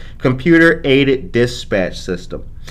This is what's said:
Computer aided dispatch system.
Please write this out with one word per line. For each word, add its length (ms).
Computer 680
aided 480
dispatch 680
system. 480